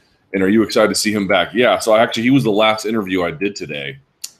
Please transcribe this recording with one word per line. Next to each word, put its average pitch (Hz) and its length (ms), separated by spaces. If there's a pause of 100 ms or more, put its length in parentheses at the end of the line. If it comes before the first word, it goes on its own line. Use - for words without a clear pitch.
(320)
And 95 100
are 92 60
you 110 160
excited 107 240
to 95 80
see 107 160
him 101 160
back? 90 260
Yeah, 110 240
so 113 140
I 110 100
actually, 117 220
he 127 60
was 135 120
the 110 80
last 107 360
interview 92 360
I 87 80
did 98 240
today. 73 460 (400)